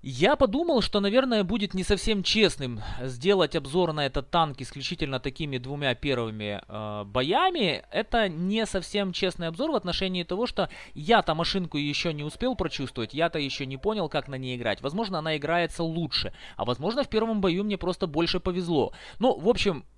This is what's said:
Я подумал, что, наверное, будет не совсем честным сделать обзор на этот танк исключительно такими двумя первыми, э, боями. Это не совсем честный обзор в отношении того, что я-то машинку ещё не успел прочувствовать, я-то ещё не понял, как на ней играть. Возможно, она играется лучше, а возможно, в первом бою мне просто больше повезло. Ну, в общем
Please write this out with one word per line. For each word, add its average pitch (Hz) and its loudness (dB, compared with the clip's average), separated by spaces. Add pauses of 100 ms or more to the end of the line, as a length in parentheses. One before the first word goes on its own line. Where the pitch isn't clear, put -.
Я 156 4
подумал, 269 2
что, - 0
наверное, 220 2
будет 202 -2
не 185 -2
совсем 202 2
честным 139 2 (220)
сделать 151 2
обзор 160 2
на 151 0
этот 135 -2
танк 156 2
исключительно 135 -4
такими 139 -4
двумя 135 -2
первыми, 110 -2
э, 104 -8
боями. 175 2
Это 220 2
не 196 0
совсем 190 -2
честный 175 -2
обзор 208 -2
в 285 0
отношении 185 0
того, 185 0
что 190 -2 (240)
я-то 175 4
машинку 165 -2
ещё 147 0
не 147 -4
успел 226 -2
прочувствовать, 131 -4
я-то 160 2
ещё 139 -2
не 131 -8
понял, 202 0
как 143 -2
на 139 -8
ней 127 -4
играть. 113 0
Возможно, 185 -2
она 156 0
играется 165 0
лучше, 165 -2 (220)
а 101 -4
возможно, 175 0
в - -4
первом 220 2
бою 190 2
мне 208 -2
просто 180 -2
больше 165 0
повезло. 175 0 (240)
Ну, 247 4
в 175 2
общем 190 2 (120)